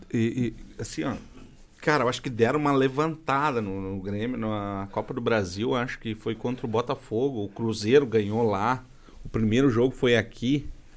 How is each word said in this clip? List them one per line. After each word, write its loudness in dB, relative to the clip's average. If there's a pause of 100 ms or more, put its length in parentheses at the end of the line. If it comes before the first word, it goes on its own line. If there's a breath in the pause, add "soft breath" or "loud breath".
(140)
e, 0 (240)
e, -8
assim, -6
ó, -4 (640)
cara, 2
eu 2
acho -4
que -6
deram 2
uma 2
levantada 0
no, -4 (160)
no -6
Grêmio, -4
na -4
Copa -6
do -4
Brasil, 0
acho -2
que -6
foi -4
contra -6
o -4
Botafogo, -2
o -6
Cruzeiro 4
ganhou 2
lá. 0 (400 soft breath)
O -12
primeiro 4
jogo 2
foi 4
aqui. 0 (280 soft breath)